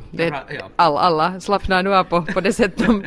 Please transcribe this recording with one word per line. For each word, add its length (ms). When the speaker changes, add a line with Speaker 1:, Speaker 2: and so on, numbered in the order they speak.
Speaker 1:
det, 200
Speaker 2:
Bra, 180
ja. 260
Speaker 1:
all-, 220
alla 420
slappnar 440
nu 120
av 80
på, 220
på 160
det 120
sätt 240
de, 300